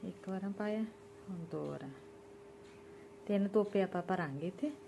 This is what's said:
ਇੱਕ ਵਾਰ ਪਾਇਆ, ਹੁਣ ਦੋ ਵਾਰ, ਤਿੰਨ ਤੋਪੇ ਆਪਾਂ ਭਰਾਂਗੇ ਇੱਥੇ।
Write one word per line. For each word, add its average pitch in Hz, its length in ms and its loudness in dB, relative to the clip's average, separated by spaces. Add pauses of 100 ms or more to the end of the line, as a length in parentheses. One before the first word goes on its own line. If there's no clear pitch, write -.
ਇੱਕ 185 240 -6
ਵਾਰ 190 200 0 (100)
ਪਾਇਆ, 214 240 2 (460)
ਹੁਣ 170 220 -4
ਦੋ 156 160 0
ਵਾਰ, 139 220 -4 (1400)
ਤਿੰਨ 202 220 6
ਤੋਪੇ 202 340 6
ਆਪਾਂ 185 200 2
ਭਰਾਂਗੇ 165 440 2
ਇੱਥੇ। 277 240 0 (180)